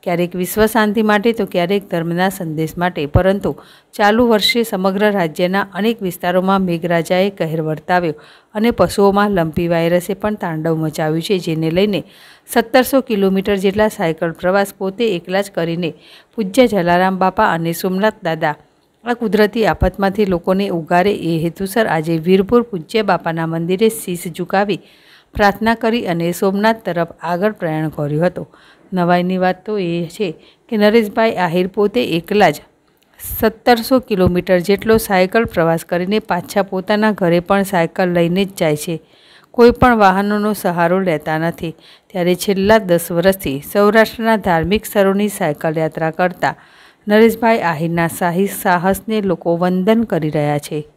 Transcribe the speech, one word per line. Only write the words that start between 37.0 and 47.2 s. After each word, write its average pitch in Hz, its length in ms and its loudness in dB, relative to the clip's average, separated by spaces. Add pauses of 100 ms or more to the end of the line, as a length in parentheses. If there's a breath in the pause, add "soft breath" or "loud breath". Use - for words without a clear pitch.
ઘરે 175 280 2
પણ 196 280 0
સાયકલ 175 440 0
લઈને 175 300 0
જ 196 160 -8
જાય 151 240 0
છે. 170 120 -6 (580 soft breath)
કોઈ 240 200 6
પણ 240 240 4
વાહનોનો 208 580 4
સહારો 175 460 0
લેતા 156 380 -2
નથી. 165 340 -4 (320 soft breath)
ત્યારે 180 300 0
છેલ્લા 196 460 2
દસ 175 300 0
વર્ષથી 170 540 0
સૌરાષ્ટ્રના 220 760 2
ધાર્મિક 180 500 0
સ્થળોની 202 420 2
સાયકલ 160 520 -4
યાત્રા 160 300 -4
કરતા 175 420 -2 (520 soft breath)
નરેશભાઈ 226 640 4